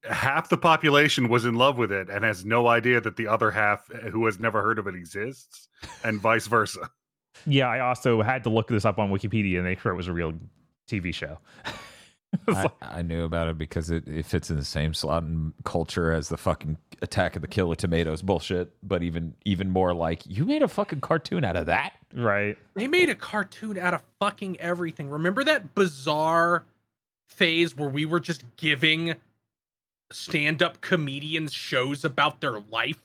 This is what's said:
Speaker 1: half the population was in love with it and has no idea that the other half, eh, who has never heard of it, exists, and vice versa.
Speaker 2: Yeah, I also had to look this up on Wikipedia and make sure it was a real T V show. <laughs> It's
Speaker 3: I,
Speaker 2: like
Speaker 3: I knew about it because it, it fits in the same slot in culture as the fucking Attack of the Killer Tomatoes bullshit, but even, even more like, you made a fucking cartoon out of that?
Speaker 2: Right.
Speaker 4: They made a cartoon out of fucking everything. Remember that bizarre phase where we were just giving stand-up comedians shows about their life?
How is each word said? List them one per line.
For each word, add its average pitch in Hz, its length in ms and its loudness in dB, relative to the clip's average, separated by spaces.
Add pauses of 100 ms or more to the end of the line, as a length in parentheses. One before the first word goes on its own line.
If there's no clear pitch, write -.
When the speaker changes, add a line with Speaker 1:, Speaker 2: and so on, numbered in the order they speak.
Speaker 1:
half 143 460 0
the 165 80 4
population 147 680 4
was 113 180 4
in 120 100 2
love 127 220 6
with 110 140 2
it 95 180 -2
and 101 140 -4
has 98 220 0
no 117 220 4
idea 117 340 4
that 107 160 -4
the 110 100 -4
other 110 240 2
half, 104 400 0
eh, 117 200 -10
who 113 160 0
has 104 120 0
never 110 220 0
heard 110 180 0
of 101 80 -6
it, 95 80 -6
exists, 98 720 -12 (360)
and 107 180 -2
vice 113 260 4
versa. 104 420 0 (580)
Speaker 2:
Yeah, 135 200 4
I 120 120 -2
also 123 420 2
had 123 220 0
to 120 60 0
look 110 180 2
this 110 180 0
up 104 140 2
on 101 100 2
Wikipedia 98 460 0
and 90 100 0
make 92 160 -2
sure 107 100 0
it 90 40 -2
was 85 120 -6
a 90 60 -4
real 82 200 -2 (540)
T 107 120 -4
V 87 120 -6
show. 73 280 -10 (260)
<laughs> - 140 -12 (680)
It's 190 80 4
Speaker 3:
I, 95 60 0
Speaker 2:
like 98 80 2 (100)
Speaker 3:
I - 200 -10
knew 82 220 -2
about 82 240 -2
it 80 100 -4
because 80 320 -6
it, 82 200 -4
it 78 160 -6
fits - 240 -4
in 82 80 -2
the 71 80 -4
same 78 280 -2
slot 78 300 -2
in 80 300 -4 (100)
culture 82 480 -2
as 80 160 -2
the 80 80 -4
fucking 78 420 -2 (240)
Attack 92 360 -2
of 82 40 -6
the 73 60 -10
Killer 87 280 0
Tomatoes 82 460 0
bullshit, 90 520 -2 (100)
but 92 200 -2
even, 82 320 -4 (100)
even 95 240 0
more 92 240 4
like, 82 320 -2
you 104 180 -4
made 294 180 2
a 254 60 2
fucking 180 320 -4
cartoon 165 460 -2
out 87 100 -2
of 82 120 -2
that? 95 260 0 (200)
Speaker 2:
Right. 104 440 0 (180)
Speaker 4:
They 220 140 -4
made 349 200 4
a 214 60 0
cartoon 208 640 -6
out 175 160 0
of 165 100 -4 (160)
fucking 202 400 -2
everything. 170 500 -4
Remember 175 360 0
that 254 300 0
bizarre 165 880 2 (640)
phase 170 480 2
where 147 120 -4
we 143 160 -2
were 165 140 0
just - 240 -6 (140)
giving 160 580 2 (960)
stand-up 156 680 0
comedians 151 720 -2
shows 139 500 -2
about 143 380 0
their 120 180 -4 (100)
life? 117 360 -4